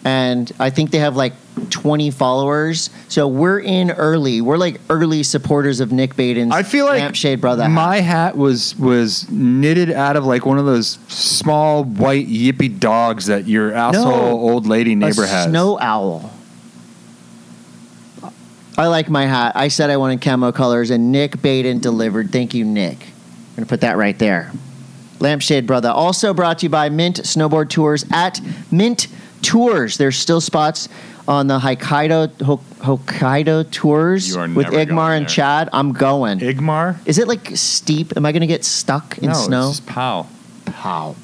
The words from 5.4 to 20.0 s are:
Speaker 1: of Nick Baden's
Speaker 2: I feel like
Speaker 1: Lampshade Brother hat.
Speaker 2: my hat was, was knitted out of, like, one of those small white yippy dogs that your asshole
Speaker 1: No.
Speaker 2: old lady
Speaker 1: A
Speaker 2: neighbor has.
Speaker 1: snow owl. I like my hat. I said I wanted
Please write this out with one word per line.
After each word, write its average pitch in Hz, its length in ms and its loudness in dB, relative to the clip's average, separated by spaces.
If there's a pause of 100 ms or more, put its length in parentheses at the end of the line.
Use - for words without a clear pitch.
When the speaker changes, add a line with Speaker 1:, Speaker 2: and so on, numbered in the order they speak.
Speaker 1:
of 117 120 0
Nick 131 240 0
Baden's 120 380 0
Speaker 2:
I 175 100 2
feel 285 220 0
like 277 160 2
Speaker 1:
Lampshade 139 400 -2
Brother 123 220 0
hat. 147 80 2
Speaker 2:
my 170 280 2
hat 170 380 0
was, 135 400 0
was 120 520 0
knitted 147 600 2
out 143 240 0
of, 147 100 0
like, 123 200 0
one 135 140 2
of 143 60 0
those 120 420 0
small 151 760 0
white 131 440 0
yippy 120 520 0
dogs 113 460 2
that 101 220 0
your 107 260 2
asshole 127 320 2
Speaker 1:
No. 123 340 2
Speaker 2:
old 117 280 2
lady 113 260 2
Speaker 1:
A - 20 2
Speaker 2:
neighbor 104 300 2
has. 90 240 0
Speaker 1:
snow 180 300 2
owl. 101 520 -2 (2500)
I 160 100 2
like 165 220 0
my 143 160 2
hat. 127 300 2
I 143 140 0
said 147 200 0
I 139 80 2
wanted 131 240 0